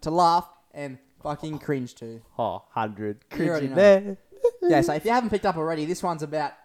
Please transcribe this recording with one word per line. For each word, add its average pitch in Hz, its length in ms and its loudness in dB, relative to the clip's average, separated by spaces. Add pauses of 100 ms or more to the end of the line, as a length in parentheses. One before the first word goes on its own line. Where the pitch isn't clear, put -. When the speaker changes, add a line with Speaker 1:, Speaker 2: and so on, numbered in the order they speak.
Speaker 1:
to 156 80 -8
laugh 170 380 4 (260)
and 139 240 -12 (240)
fucking 151 380 -8
cringe 135 360 -6
to. 113 260 -16 (160)
Speaker 2:
Oh, 101 320 -4
hundred. 107 560 -6 (120)
Speaker 1:
You 170 120 0
already 147 180 -2
Speaker 2:
Cringy - 40 -4
Speaker 1:
know. 139 40 -6
Speaker 2:
there. 196 460 6
<laughs> - 60 -20 (340)
Speaker 1:
Yeah, 349 200 4
so 339 120 0
if 156 100 -4
you 226 80 0
haven't 240 200 2
picked 208 140 -2
up 175 120 0
already, 160 260 -4
this 175 180 -6
one's 165 220 -4
about 151 300 -4 (120)